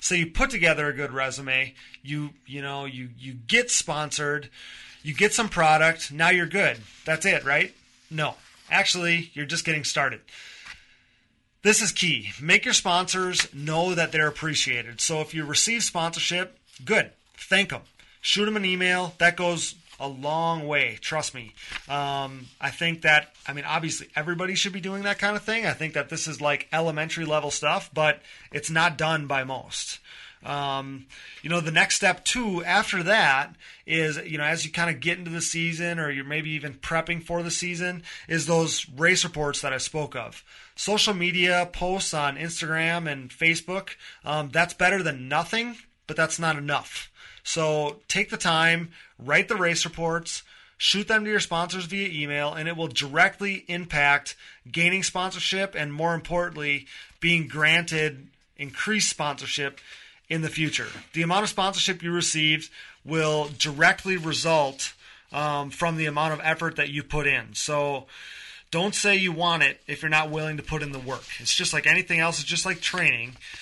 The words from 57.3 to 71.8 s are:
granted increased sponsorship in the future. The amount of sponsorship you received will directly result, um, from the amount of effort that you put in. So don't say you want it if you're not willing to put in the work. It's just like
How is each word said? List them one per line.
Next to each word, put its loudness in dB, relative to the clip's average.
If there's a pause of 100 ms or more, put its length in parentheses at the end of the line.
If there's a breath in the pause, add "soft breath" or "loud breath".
granted 0 (280)
increased 0
sponsorship -4 (480 loud breath)
in -2
the -4
future. -2 (260)
The 0
amount 2
of 0
sponsorship 0
you -2
received 2 (340 loud breath)
will 0 (100)
directly 2
result, 0 (400 loud breath)
um, -2
from 0
the 0
amount 0
of -6
effort 0
that 0
you -4
put 0
in. 0
So 0 (640 loud breath)
don't 0
say 4
you 2
want 2
it 2
if -8
you're -2
not 2
willing -4
to -8
put -4
in -6
the -8
work. -8 (140)
It's 0
just 0
like 2